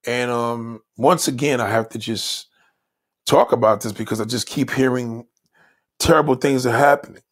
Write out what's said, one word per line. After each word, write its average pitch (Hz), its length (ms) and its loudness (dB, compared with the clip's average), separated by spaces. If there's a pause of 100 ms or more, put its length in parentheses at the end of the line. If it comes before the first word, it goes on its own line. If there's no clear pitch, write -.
And, 123 280 -4
um, 117 500 -6 (140)
once 156 320 2
again, 131 320 0
I 107 80 -2
have 113 220 0
to 117 80 -12
just - 500 -8 (760)
talk - 280 4
about 110 280 2
this 107 120 -8
because 110 280 -6
I 107 40 -2
just 113 240 -6
keep - 240 -4
hearing 127 540 -2 (760)
terrible 151 340 4
things 127 320 0
are 113 100 0
happening. 143 560 2